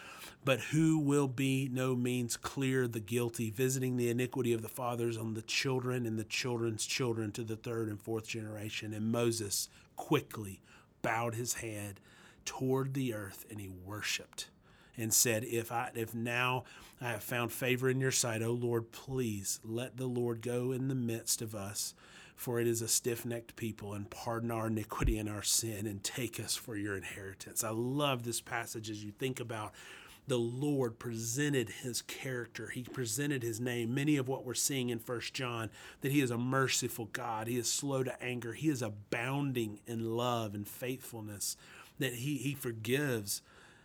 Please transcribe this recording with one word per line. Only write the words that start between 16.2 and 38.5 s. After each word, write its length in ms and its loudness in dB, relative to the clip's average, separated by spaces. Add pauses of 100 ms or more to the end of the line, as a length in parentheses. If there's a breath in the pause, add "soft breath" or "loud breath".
I 100 -2
have 120 -4
found 300 0
favor 360 2
in 120 4
your 100 4
sight, 320 2
O 100 2
Lord, 380 0
please 720 -2
let 340 -4
the 120 -4
Lord 340 0
go 300 0
in 160 0
the 80 2
midst 440 0
of 140 -6
us, 400 -4 (400 loud breath)
for 240 0
it 80 4
is 160 4
a 60 -4
stiff-necked 640 0
people, 400 -6
and 160 -6
pardon 400 -2
our 160 0
iniquity 520 2
and 100 -2
our 160 -4
sin, 420 0
and 160 -4
take 380 -4
us 160 -2
for 200 -8
your 200 0
inheritance." 640 -6
I 80 0
love 540 2
this 160 -2
passage 500 -6
as 140 -6
you 80 -8
think 260 -2
about 340 -6 (540 loud breath)
the 120 2
Lord 600 0
presented 680 0
his 340 -6
character. 640 -6
He 140 -6
presented 600 0
his 180 -2
name. 340 0
Many 220 6
of 120 2
what 160 -2
we're 100 -4
seeing 360 2
in 80 0
First 340 -4
John, 380 -2 (300 loud breath)
that 120 2
he 80 8
is 100 4
a 60 2
merciful 680 2
God. 400 -4
He 100 0
is 160 2
slow 300 2
to 200 -2
anger. 300 -2